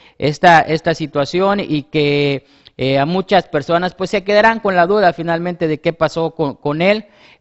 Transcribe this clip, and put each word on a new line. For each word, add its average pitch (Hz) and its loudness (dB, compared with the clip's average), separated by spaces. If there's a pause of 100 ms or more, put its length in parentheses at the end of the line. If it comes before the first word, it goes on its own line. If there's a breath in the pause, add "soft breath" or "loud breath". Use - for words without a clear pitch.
(180 soft breath)
esta, 160 4
esta 160 -2
situación, 170 -2
y 151 -4
que, 143 -2 (320 soft breath)
eh, 135 0
a 139 2
muchas 180 0
personas, 170 -2
pues, 185 -6
se 196 -2
quedarán 214 2
con 190 -2
la 175 4
duda 196 2
finalmente 170 -4
de 156 -2
qué 160 -2
pasó 160 -4
con, 143 -4
con 151 -4
él. 208 0 (360 soft breath)